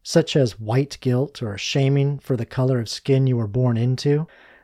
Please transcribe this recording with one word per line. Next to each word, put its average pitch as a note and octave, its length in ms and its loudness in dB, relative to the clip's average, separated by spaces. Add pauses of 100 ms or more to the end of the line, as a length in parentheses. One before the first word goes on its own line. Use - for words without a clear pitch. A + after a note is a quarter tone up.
such - 320 2
as B2 240 2
white A#2+ 400 -2
guilt B2+ 420 -2
or G2+ 160 -8
shaming C#3 640 0
for - 160 -4
the A2+ 100 -4
color C3 360 0
of A2 80 -8
skin C3+ 360 0
you B2+ 120 2
were A#2 100 -2
born B2 300 0
into, C3+ 500 0 (360)